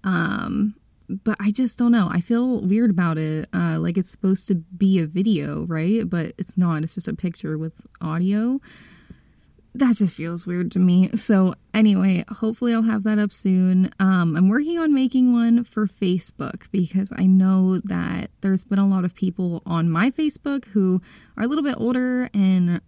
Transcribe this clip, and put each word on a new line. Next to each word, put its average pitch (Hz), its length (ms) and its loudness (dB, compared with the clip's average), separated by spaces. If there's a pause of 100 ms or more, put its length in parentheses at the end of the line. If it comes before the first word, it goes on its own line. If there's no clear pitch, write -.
Um, 180 720 -2 (340)
but 196 300 -4
I 202 100 0
just 247 300 -2
don't 240 120 4
know. 208 160 4
I 175 140 -2
feel 240 400 0
weird 214 300 2
about 165 260 0
it. 156 340 -4
Uh, 170 280 -2
like, 170 180 -2
it's 185 140 -4
supposed 190 380 -2
to 196 40 2
be 185 460 0
a 160 80 -2
video, 156 580 -2
right? 175 420 -2
But 170 300 -4
it's - 180 -10
not. 165 280 0
It's 160 100 -8
just - 140 -10
a 160 80 -6
picture 156 420 -8
with 160 160 -8 (260)
audio. 202 600 -2 (1120)
That 254 200 2
just 190 180 0
feels 170 320 -10
weird 175 280 -4
to 185 60 0
me. 185 360 4
So 190 400 2 (180)
anyway, 190 560 2
hopefully 226 460 -2
I'll 226 80 0
have 220 200 0
that 214 140 0
up 208 140 0
soon. 185 680 2
Um, 180 360 2
I'm 185 120 4
working 294 300 0
on 320 160 2
making 254 400 2
one 233 300 2
for 214 240 -4
Facebook - 840 -6
because 190 460 -2
I 190 100 0
know 185 600 4
that 175 440 -6 (120)
there's 190 240 0
been 196 120 -2
a 196 100 4
lot 190 160 0
of 180 120 -4
people 175 500 -4
on 170 240 0
my 185 220 0
Facebook 285 540 -6
who 185 360 0 (360)
are 214 80 -4
a - 20 -2
little 294 160 -2
bit 285 160 -2
older 254 560 -2
and 185 520 2